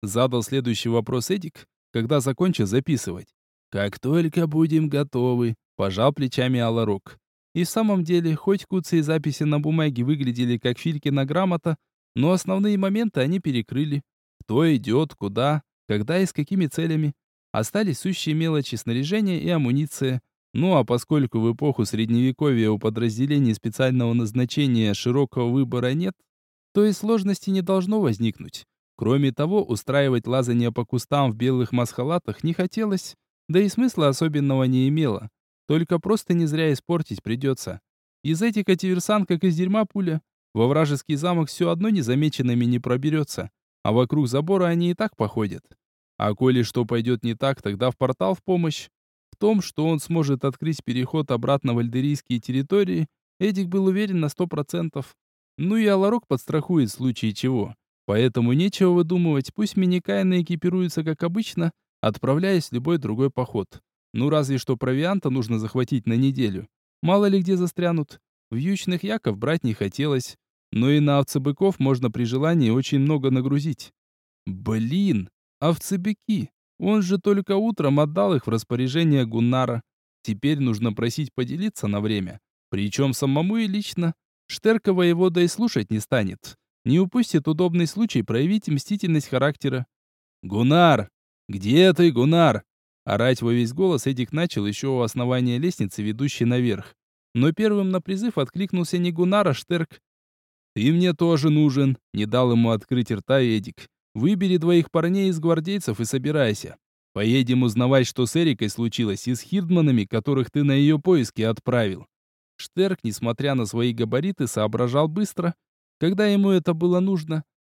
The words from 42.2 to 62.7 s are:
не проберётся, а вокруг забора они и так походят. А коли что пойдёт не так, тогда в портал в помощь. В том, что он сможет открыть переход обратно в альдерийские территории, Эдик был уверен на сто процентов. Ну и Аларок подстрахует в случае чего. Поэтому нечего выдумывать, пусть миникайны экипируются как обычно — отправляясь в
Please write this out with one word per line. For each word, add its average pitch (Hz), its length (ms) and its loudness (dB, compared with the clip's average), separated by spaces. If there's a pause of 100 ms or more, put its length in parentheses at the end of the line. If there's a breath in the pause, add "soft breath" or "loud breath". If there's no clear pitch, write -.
не 123 140 2
проберётся, 131 720 -2 (320)
а 107 100 0
вокруг 127 360 2
забора 165 380 0
они 170 240 2
и 175 40 0
так 214 220 -4
походят. 101 480 -4 (520)
А 104 180 0
коли 127 280 2
что 120 220 -2
пойдёт 117 400 -2
не 117 100 -2
так, 135 260 -4
тогда 101 300 -2
в - 60 -8
портал 160 380 -2
в - 80 -18
помощь. 170 460 -4 (440)
В - 40 -20
том, 208 260 2
что - 240 -4
он 160 120 2
сможет 143 460 -2
открыть 143 400 -4
переход 127 480 -4
обратно 123 420 0
в 117 40 2
альдерийские 127 600 -2
территории, 165 720 0 (320)
Эдик 196 260 0
был 190 200 0
уверен 190 340 0
на 151 80 0
сто 180 180 -4
процентов. 156 720 -6 (420)
Ну 185 180 0
и 220 100 4
Аларок 202 420 2
подстрахует 147 600 0
в - 40 -10
случае 120 380 -2
чего. 123 420 -2 (320)
Поэтому 120 460 2
нечего 185 380 2
выдумывать, 170 640 2
пусть 208 220 -2
миникайны 185 640 2
экипируются 175 600 -2
как 156 200 -4
обычно — 170 500 -2 (280)
отправляясь 151 680 0
в - 40 -14